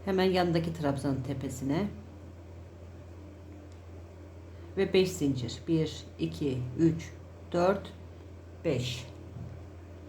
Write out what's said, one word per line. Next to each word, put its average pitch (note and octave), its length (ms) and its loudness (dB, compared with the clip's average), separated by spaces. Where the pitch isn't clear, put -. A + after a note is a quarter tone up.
hemen F#3+ 260 6
yandaki E3+ 440 6
trabzanın C#3 480 2
tepesine C#3+ 640 0
ve F#3+ 160 2
beş F#3 200 8
zincir. B2+ 460 2
Bir, D#3+ 360 2
iki, D3 400 0
üç, D#3+ 320 4
dört, F3+ 400 4
beş. B2+ 420 0